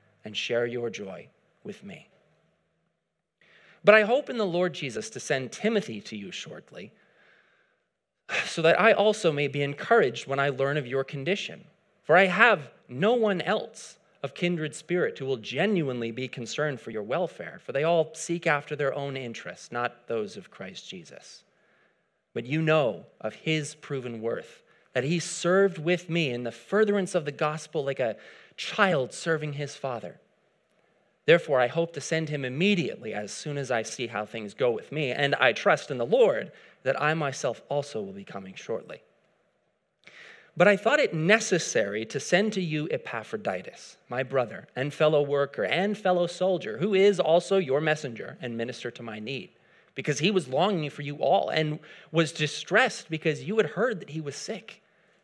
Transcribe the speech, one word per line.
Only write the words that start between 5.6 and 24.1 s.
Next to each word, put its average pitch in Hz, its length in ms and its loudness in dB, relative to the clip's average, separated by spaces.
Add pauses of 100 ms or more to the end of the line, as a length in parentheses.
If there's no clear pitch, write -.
to - 160 -12
you 98 140 -10
shortly, - 600 -14 (1500)
so - 160 -6
that 160 180 6
I 208 140 8
also 202 380 4
may 143 160 0
be 143 160 -2
encouraged 139 640 2
when 135 120 -2
I 139 100 2
learn 135 280 0
of 135 80 -4
your 131 180 -2
condition. 143 640 -6 (380)
For 156 120 6
I 190 100 8
have 185 440 4 (180)
no 165 260 2
one 208 280 2
else - 560 -4 (240)
of - 120 -6
kindred 160 420 -2
spirit 175 420 -2
who 135 80 -6
will 131 120 -2
genuinely 127 720 0
be 127 160 -6
concerned 131 520 -4
for 117 120 -12
your 107 120 -4
welfare, 107 600 -6
for - 80 -10
they 139 120 0
all 160 300 2
seek - 320 -4
after 147 300 0
their 139 180 0
own 139 220 -4
interests, 117 560 -10
not 120 360 -4
those 110 280 -4
of 95 160 -16
Christ - 380 -16
Jesus. - 540 -18 (880)
But 117 120 -4
you 151 160 0
know 147 440 2 (160)
of 110 120 -6
his 156 420 -2
proven 120 460 -8